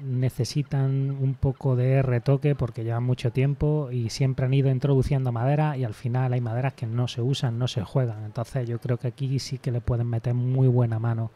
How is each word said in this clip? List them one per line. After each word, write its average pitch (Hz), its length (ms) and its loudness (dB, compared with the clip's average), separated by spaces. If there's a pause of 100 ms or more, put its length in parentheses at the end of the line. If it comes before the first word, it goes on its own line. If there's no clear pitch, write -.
necesitan 135 1200 -2
un 135 140 0
poco 131 420 0
de 131 260 4
retoque 135 540 2
porque 113 260 -4
llevan 117 220 -2
mucho 123 260 0
tiempo 143 600 0
y 117 180 -2
siempre 135 360 0
han 131 80 2
ido 135 140 4
introduciendo 131 600 2
madera 143 460 2
y 131 80 -2
al 107 100 -6
final 127 380 0
hay 123 80 0
maderas 120 320 -2
que - 160 -8
no 120 180 0
se 120 160 -4
usan, 123 340 0
no 123 120 0
se - 160 -2
juegan. 110 400 -2
Entonces 117 440 -6
yo 117 120 -4
creo 123 160 -2
que - 100 -6
aquí 131 320 -4
sí 123 200 -6
que - 120 -4
le 120 100 -2
pueden 117 280 0
meter 120 260 -2
muy 127 320 2
buena 120 320 4
mano 113 380 -2